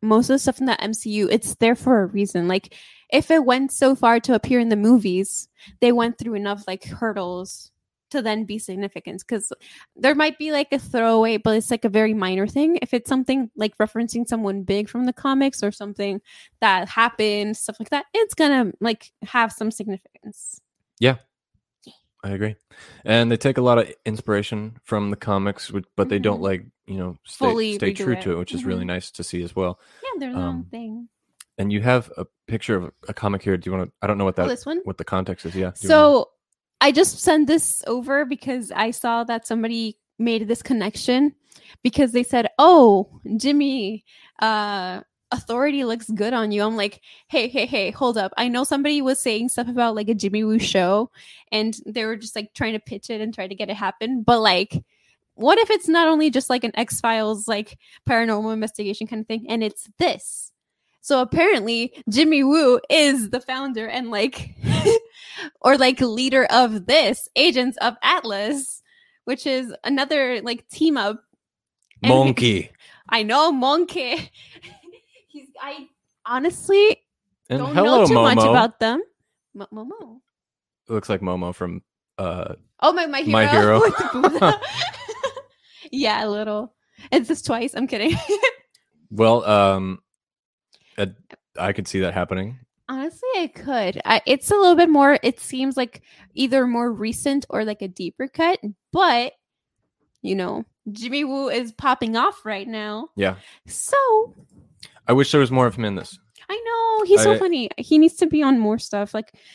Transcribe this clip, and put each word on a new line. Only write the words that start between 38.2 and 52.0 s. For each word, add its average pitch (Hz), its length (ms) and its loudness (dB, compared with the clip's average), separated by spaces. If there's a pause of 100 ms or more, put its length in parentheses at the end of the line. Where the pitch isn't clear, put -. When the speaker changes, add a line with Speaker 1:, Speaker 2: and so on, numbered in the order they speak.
Speaker 1:
because 254 480 -8
I 226 180 -2
saw 233 340 -4
that 233 220 -6
somebody 226 520 -4 (200)
made 226 300 -2
this 233 140 -2
connection 254 720 0 (480)
because 247 300 2
they 247 120 2
said, 240 240 0 (100)
"Oh, 254 640 8 (160)
Jimmy, 262 680 -2 (360)
uh, 202 600 -4 (300)
authority 269 540 -2
looks 226 260 -6
good 214 240 -2
on 220 180 -2
you." 208 120 0
I'm 220 120 -2
like, 208 240 -4 (280)
"Hey, 247 200 -2
hey, 240 180 -4
hey, 202 260 -4
hold 240 260 -2
up." 190 180 -4
I 247 120 -2
know 247 160 -2
somebody 285 360 -2
was 262 200 -2
saying 226 300 -2
stuff 240 180 -6
about, 240 260 -2
like, 214 140 -6
a 226 60 0
Jimmy 202 300 -2
Woo 214 140 2
show, 196 520 0 (420)
and 214 240 -2 (100)
they 220 180 -6